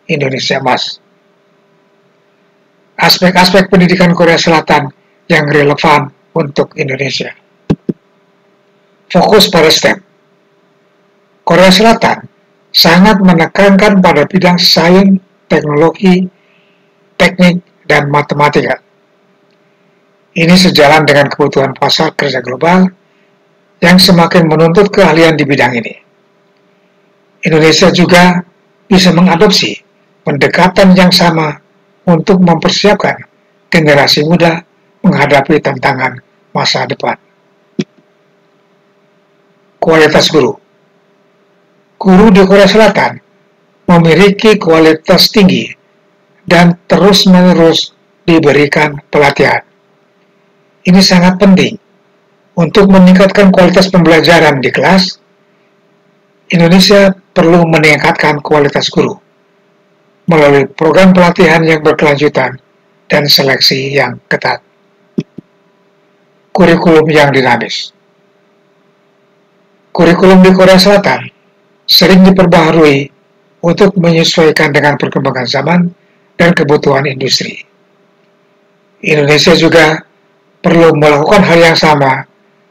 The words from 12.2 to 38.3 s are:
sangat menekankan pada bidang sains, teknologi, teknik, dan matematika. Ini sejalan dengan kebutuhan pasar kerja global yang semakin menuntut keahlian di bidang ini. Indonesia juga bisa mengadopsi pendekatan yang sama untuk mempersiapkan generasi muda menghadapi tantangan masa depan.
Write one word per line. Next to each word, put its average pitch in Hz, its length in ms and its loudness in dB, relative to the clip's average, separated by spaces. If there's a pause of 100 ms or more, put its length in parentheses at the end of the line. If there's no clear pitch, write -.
sangat 185 560 0
menekankan 190 800 2
pada 147 240 0
bidang 180 320 0
sains, 190 560 2 (320)
teknologi, 165 800 0 (880)
teknik, 180 480 -2 (240)
dan 143 240 -2
matematika. 147 720 -4 (1500)
Ini 170 180 0
sejalan 151 540 2
dengan 143 240 2
kebutuhan 135 420 -4
pasar 147 380 -4
kerja 131 320 -8
global 160 400 0 (960)
yang 175 160 2
semakin 170 480 2
menuntut 165 480 0
keahlian 165 420 2
di 147 140 -4
bidang 127 240 -2
ini. 117 220 -10 (1500)
Indonesia 160 420 2
juga 180 540 0 (400)
bisa 185 260 0
mengadopsi 180 640 0 (480)
pendekatan 170 720 0
yang 185 180 4
sama 160 460 -2 (500)
untuk 180 340 0
mempersiapkan 175 760 -2 (520)
generasi 147 560 0
muda 165 380 -2 (400)
menghadapi 143 580 0
tantangan 127 580 -6 (360)
masa 139 340 -6
depan. 113 260 -8 (2750)